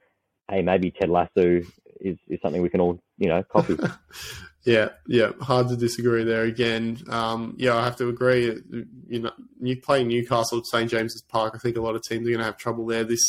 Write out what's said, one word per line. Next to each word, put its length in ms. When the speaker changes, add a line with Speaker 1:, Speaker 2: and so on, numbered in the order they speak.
Speaker 1:
hey, 140
maybe 300
Ted 180
Lasso 500
is, 160
is 120
something 220
we 80
can 100
all, 220
you 100
know, 140
copy. 400
Speaker 2:
<laughs> 40
Yeah, 240
yeah, 240
hard 280
to 80
disagree 480
there 180
again. 560
Um, 480
yeah, 200
I 80
have 140
to 100
agree. 460
You 120
know, 100
you 180
play 240
Newcastle 540
at 80
Saint 240
James's 320
Park. 320
I 40
think 200
a 20
lot 140
of 80
teams 260
are 40
gonna 120
have 140
trouble 260
there 200
this 240